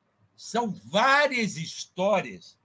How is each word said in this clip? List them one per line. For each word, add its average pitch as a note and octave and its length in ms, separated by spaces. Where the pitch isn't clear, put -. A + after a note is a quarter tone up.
são A3+ 380
várias A#3 720
histórias E3 1080